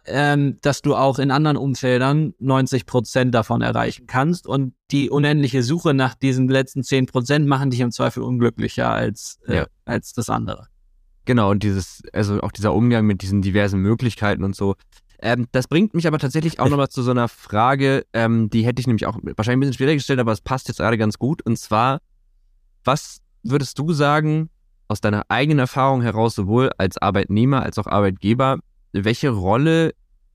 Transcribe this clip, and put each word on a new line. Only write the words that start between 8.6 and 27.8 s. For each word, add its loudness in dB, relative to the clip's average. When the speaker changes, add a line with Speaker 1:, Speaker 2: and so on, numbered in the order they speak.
Speaker 1:
als, -6
äh, -2
Speaker 2:
Ja. -2
Speaker 1:
als -8
das -6
andere. -6
Speaker 2:
Genau, 4
und 0
dieses, -2
also -2
auch -6
dieser 0
Umgang 4
mit 0
diesen 0
diversen 0
Möglichkeiten 0
und -4
so. -2
Ähm, -2
das 0
bringt 2
mich 0
aber 0
tatsächlich -2
auch 2
Speaker 1:
<laughs> -
Speaker 2:
nochmal 0
zu -4
so 2
einer 2
Frage, 0
ähm, 2
die 2
hätte 0
ich -6
nämlich 0
auch -6
wahrscheinlich -2
ein 2
bisschen 0
schwieriger 0
gestellt, -2
aber 0
es -6
passt -6
jetzt -10
gerade 0
ganz 0
gut. -2
Und -2
zwar, -2
was -4
würdest -2
du -2
sagen, 0
aus -4
deiner 0
eigenen 2
Erfahrung 0
heraus, 0
sowohl 2
als -2
Arbeitnehmer 2
als -4
auch -8